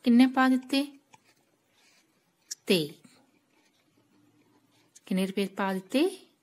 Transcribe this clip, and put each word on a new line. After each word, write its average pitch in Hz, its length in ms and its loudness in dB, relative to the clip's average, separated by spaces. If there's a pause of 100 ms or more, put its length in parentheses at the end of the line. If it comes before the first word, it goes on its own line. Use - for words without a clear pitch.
ਕਿੰਨੇ 247 240 6
ਪਾ 262 220 0
ਦਿੱਤੇ? 269 380 -2 (1800)
ਤੇਈ। 160 260 0 (2000)
ਕਿੰਨੇ 185 200 -2
ਰੁਪਏ 190 220 -4
ਪਾ 196 260 -6
ਦਿੱਤੇ? 269 540 -4 (160)